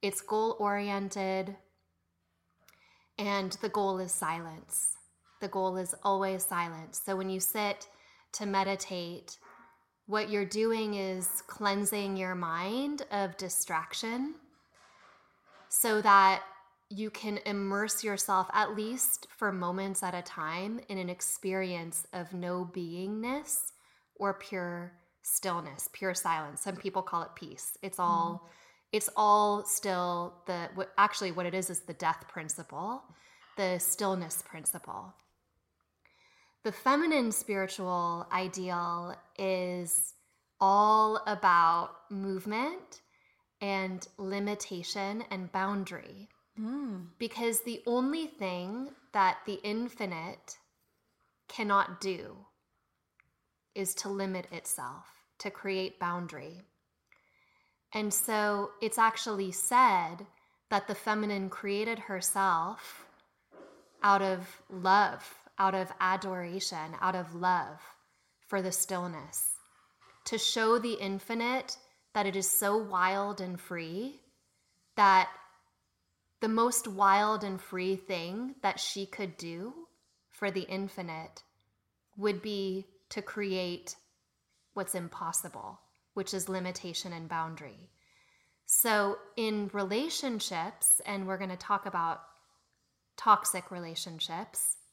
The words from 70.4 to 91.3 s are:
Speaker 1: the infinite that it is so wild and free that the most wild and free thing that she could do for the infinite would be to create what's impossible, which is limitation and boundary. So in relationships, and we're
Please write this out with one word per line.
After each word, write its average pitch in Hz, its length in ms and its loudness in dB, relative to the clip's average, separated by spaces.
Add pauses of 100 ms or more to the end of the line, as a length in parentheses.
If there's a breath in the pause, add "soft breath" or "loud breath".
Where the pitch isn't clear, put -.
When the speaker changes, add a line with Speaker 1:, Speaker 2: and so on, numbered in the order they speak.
Speaker 1:
the 233 160 0
infinite 226 840 -2 (360 soft breath)
that 208 120 2
it 190 100 0
is 190 140 0
so 208 280 4
wild 196 640 2
and 180 200 -4
free 180 600 -6 (760)
that 196 340 8 (1120)
the 220 60 2
most 233 400 4
wild 202 560 6
and 190 180 -4
free 185 360 -2
thing 190 640 -4
that 185 180 0
she - 260 -4
could 190 320 -6
do 170 360 -8 (560)
for - 200 -4
the 190 120 -2
infinite 180 800 -8 (720)
would 202 260 0
be 196 460 -4 (220)
to 214 120 -8
create 185 760 -4 (800)
what's 190 220 -4
impossible, 170 840 -6 (340)
which 196 200 -4
is 185 140 -2
limitation 180 640 -4
and 165 160 -10
boundary. 160 640 -6 (760 soft breath)
So 208 520 4 (180)
in 214 380 0
relationships, 208 1300 0
and 196 220 -4
we're 190 100 -2